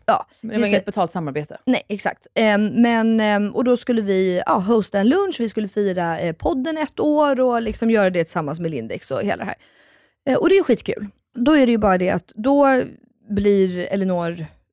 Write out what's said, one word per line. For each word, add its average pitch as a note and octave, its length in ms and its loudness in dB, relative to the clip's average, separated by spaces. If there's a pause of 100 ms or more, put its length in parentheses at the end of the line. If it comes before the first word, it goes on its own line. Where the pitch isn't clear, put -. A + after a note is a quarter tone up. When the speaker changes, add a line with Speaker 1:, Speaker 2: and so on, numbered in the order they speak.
Speaker 1:
Ja, - 200 -6 (140)
Speaker 2:
Men A3 100 -12
det G#3+ 60 -6
var A#3 60 0
Speaker 1:
vi G#3 60 0
Speaker 2:
inget G3+ 120 2
Speaker 1:
ser - 60 -10
Speaker 2:
betalt F#3+ 240 -4
samarbete. D3 540 -8
Speaker 1:
Nej, B3+ 240 0
exakt. - 460 -6
Ehm, G#3+ 320 2
men, A3+ 540 2
ehm, G#3 340 0
och B3 100 -2
då B3 120 2
skulle A#3 260 -2
vi, F#3+ 440 0
ja, - 60 2
hosta G#3 480 0
en G3+ 80 2
lunch, F#4 320 0
vi A#3 80 -2
skulle G#3 200 -6
fira, F3+ 500 -2
eh, E3+ 140 -4
podden C#4 460 -4
ett - 220 -6
år D4 400 2
och A#3+ 220 2
liksom A3+ 280 -2
göra G3+ 200 4
det F3 140 0
tillsammans D#3+ 360 -6
med E3 100 -4
Lindex A2+ 400 -8
och B2+ 120 -4
hela G2+ 140 -2
det - 80 -8
här. - 120 -8 (720)
Eh, C4 80 2
och D#4+ 120 2
det G4 100 6
är F4+ 40 2
skitkul. - 440 -2 (280)
Då B3 220 2
är C4+ 100 6
det A#3+ 60 4
ju A3+ 60 2
bara G3 200 2
det F#3 120 0
att - 240 -4
då C4+ 480 4 (460)
blir G3 500 2
Elinor F3 680 -4 (260)